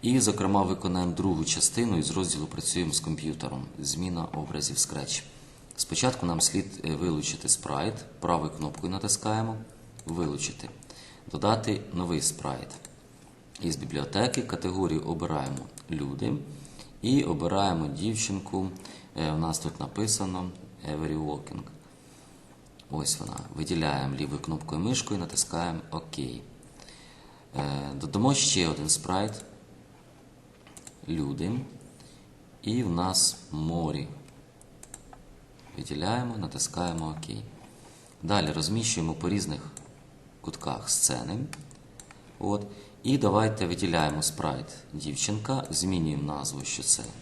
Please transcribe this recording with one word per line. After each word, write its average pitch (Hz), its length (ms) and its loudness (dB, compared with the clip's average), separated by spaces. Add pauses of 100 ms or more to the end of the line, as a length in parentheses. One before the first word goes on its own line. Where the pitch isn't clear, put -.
І, 123 180 8
зокрема, 98 420 6
виконаємо 90 500 2
другу 85 320 4
частину 101 540 4
із - 120 2
розділу 78 360 0
«Працюємо - 460 0
з - 80 2
комп'ютером». 73 640 -4 (140)
Зміна 82 460 -2
образів 76 520 -4
Scratch. - 460 -2 (540)
Спочатку - 500 0
нам 82 140 2
слід, - 260 2 (180)
е, 78 100 0
вилучити 76 540 0
спрайт. 78 460 0 (260)
Правою 80 300 2
кнопкою 78 420 -4
натискаємо 110 640 0 (500)
«Вилучити». 80 600 -2 (640)
Додати 110 480 4 (120)
новий 87 280 2
спрайт. 65 480 -2 (920)
Із 80 160 0
бібліотеки 98 680 2
категорію 90 580 2
обираємо 78 580 0 (320)
«Люди». 71 420 -2 (680)
І 131 200 6
обираємо 85 640 2
дівчинку. 95 840 -2 (480)
Е, 78 160 2
у 78 60 2
нас 80 200 2
тут - 220 -4
написано 92 680 0 (400)
«Every 78 360 -2
Walking». 71 340 -6 (1400)
Ось - 240 0
вона. - 160 -6 (180)
Виділяємо 71 640 2
лівою 71 240 -2
кнопкою 78 400 -2
мишкою, 107 400 0
натискаємо 82 600 -2 (100)
«ОК». - 280 -6
Е, 62 220 -4 (1500)
додамо 95 400 4
ще 92 340 6
один 76 200 0
спрайт. 92 440 2 (1800)
Люди. 76 420 0 (1120)
І 117 200 2
в 101 80 2
нас 90 460 4 (160)
морі. 78 560 0 (1700)
Виділяємо, 110 600 -2
натискаємо 82 720 -2
«ОК». 78 280 -6 (840)
Далі 82 300 4
розміщуємо 80 600 2
по 85 140 0
різних 82 320 0 (800)
кутках - 500 -4
сцени. 67 480 2 (1000)
От. 101 280 0 (360)
І 131 160 4
давайте 107 480 6
виділяємо 82 560 2
спрайт 71 440 0 (260)
дівчинка, 110 800 -2
змінюємо 78 600 2
назву, 69 320 -4
що - 180 -4
це - 200 4 (200)